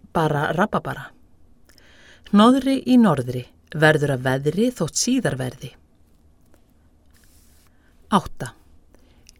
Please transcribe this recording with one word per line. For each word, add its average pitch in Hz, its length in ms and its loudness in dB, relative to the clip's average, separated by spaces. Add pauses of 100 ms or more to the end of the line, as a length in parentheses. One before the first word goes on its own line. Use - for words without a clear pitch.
(140)
bara 156 400 -2
rababara. 156 560 -4 (1200)
Hnoðri 262 560 4
í 254 80 4
norðri, 131 480 2 (320)
verður 151 400 2
að 127 140 -4
veðri 151 420 -2
þótt - 320 -6
síðar 240 380 -2
verði. 127 320 -12 (2500)
Átta. - 440 -2 (840)